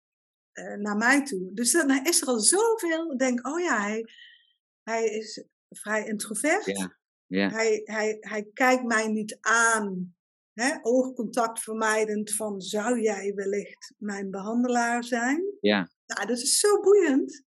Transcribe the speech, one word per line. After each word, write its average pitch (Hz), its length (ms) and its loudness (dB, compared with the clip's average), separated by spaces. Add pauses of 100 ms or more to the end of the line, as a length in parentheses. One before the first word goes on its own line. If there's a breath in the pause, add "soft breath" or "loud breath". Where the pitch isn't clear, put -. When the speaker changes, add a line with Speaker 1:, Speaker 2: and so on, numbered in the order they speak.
(520)
Speaker 1:
eh, 190 220 -12
naar 208 220 -2
mij 262 280 4
toe. 185 300 -6
Dus 240 180 0
dan 277 340 4
is 339 140 2
er 285 80 -4
al 240 120 2
zoveel. 339 720 2
Ik 254 60 -4
denk: 247 280 0
"Oh 302 140 -4
ja, 294 200 0
hij, 214 240 -4 (760 soft breath)
hij 226 220 -2
is 220 420 -6 (220)
vrij 208 380 -4
introvert. 220 600 -2
Speaker 2:
Ja, 190 320 -6 (280)
ja. - 220 0
Speaker 1:
Hij, 220 360 0
hij, 214 360 -2
hij 214 320 -8
kijkt 254 320 2
mij 220 240 0
niet 214 320 -4
aan, 214 720 2 (380)
hè, 277 300 -2
oogcontact 233 800 0
vermijdend 214 720 -2
van: 208 260 -6
'Zou 214 400 -2
jij 202 340 -2
wellicht 196 640 -6
mijn 202 320 -6
behandelaar 233 720 0
zijn?'" 254 380 0 (180)
Speaker 2:
Ja. 202 300 2 (160)
Speaker 1:
Nou, 202 200 -4
dat 240 120 -2
is 269 200 0
zo 415 220 4
boeiend. 359 720 4